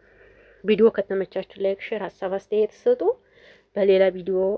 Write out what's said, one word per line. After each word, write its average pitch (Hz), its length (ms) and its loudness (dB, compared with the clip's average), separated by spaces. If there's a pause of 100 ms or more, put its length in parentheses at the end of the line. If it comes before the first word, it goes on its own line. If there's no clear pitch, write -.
(640)
ቪዲዮ 214 260 4
ከተመቻችሁ 190 680 -8
ላይክ፣ 196 240 -4
ሼር፣ 208 200 -10
ሀሳብ 185 300 -10
አስተያየት 208 420 -2
ስጡ። 247 260 0 (760)
በሌላ 190 340 4
ቪዲዮ 185 260 -4 (220)